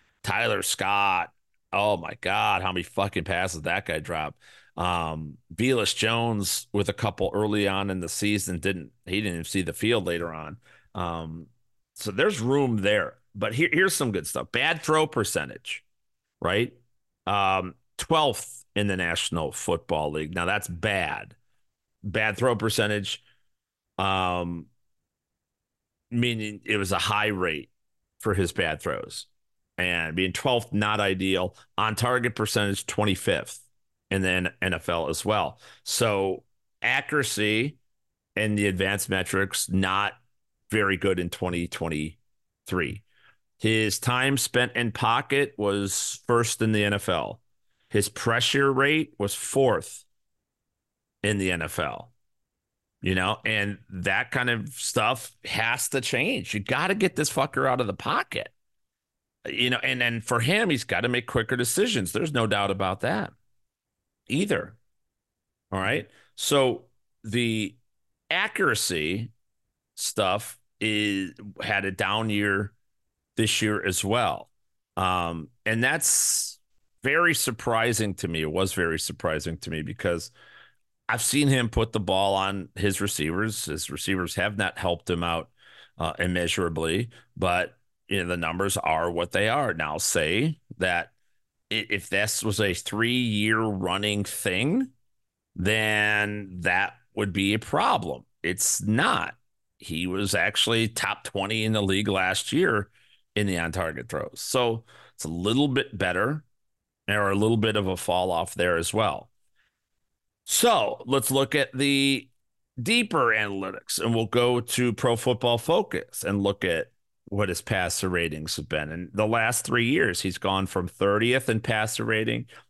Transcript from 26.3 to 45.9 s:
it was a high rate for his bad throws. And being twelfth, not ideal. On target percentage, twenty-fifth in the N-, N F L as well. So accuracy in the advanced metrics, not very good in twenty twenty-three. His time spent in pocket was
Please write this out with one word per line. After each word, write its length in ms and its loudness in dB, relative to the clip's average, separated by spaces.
it 140 2
was 140 0
a 60 4
high 300 2
rate 420 0
for 140 0
his 200 0
bad 280 -2
throws. 460 -8
And 380 0
being 180 2
twelfth, 400 0
not 260 2
ideal. 560 0
On 180 2
target 400 0
percentage, 500 0
twenty-fifth 760 0
in 120 0
the 80 2
N-, 320 0
N 120 0
F 160 -4
L 180 0
as 160 -4
well. 360 0
So 600 0
accuracy 960 0
in 200 2
the 120 4
advanced 420 0
metrics, 600 0
not 440 2
very 260 2
good 220 2
in 100 -2
twenty 380 -2
twenty-three. 1400 -6
His 420 2
time 380 2
spent 400 0
in 160 0
pocket 640 0
was 720 -2